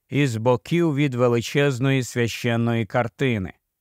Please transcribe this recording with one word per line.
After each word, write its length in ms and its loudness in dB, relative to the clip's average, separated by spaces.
із 280 0
боків 580 0
від 180 0
величезної 920 0
священної 840 -2
картини. 680 -2